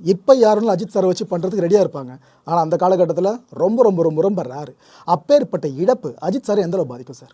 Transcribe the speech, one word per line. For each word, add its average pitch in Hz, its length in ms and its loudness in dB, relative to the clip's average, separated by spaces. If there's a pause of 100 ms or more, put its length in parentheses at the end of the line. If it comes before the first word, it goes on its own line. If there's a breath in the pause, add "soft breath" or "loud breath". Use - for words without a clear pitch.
இப்ப 190 320 2
யாருனாலும் 214 400 2
அஜித் 180 180 -6
சாரை 190 120 0
வச்சு 185 200 -2
பண்றதுக்கு 180 400 -4
ரெடியா 190 200 4
இருப்பாங்க. 131 320 -10 (260 soft breath)
ஆனா 165 160 0
அந்த 165 160 0
காலகட்டத்துல 180 640 0 (100)
ரொம்ப, 220 340 0
ரொம்ப, 185 200 2
ரொம்ப, 156 180 0
ரொம்ப 190 220 -2
ரேர். 131 300 -12 (320 loud breath)
அப்பேற்பட்ட 180 600 0
இழப்பு 156 540 -2
அஜித் 196 260 -4
சாரை 208 100 0
எந்த 180 200 -2
அளவு 170 80 -2
பாதிக்கும் 123 300 -14
சார்? - 180 -20